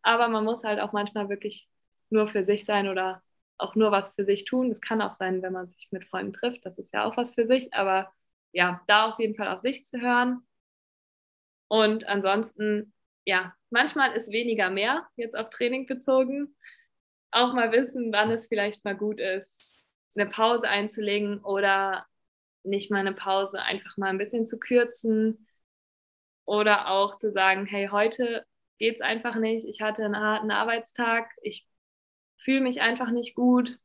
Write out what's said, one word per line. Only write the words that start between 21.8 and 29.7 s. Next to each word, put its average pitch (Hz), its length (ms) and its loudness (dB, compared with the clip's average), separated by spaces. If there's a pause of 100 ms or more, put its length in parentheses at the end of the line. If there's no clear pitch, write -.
nicht 196 280 -4
mal 202 80 2
eine 190 140 0
Pause, 196 480 -2
einfach - 360 -6
mal 196 120 -2
ein 190 100 -2
bisschen 226 280 -2
zu 226 120 -10
kürzen 226 880 0 (1000)
oder 208 440 2
auch 196 280 0
zu 220 140 -4
sagen, 190 340 2
"Hey, 202 260 -4
heute 226 540 0 (340)
geht's 226 220 -2
einfach 226 340 -2
nicht, 226 300 0
ich - 160 -10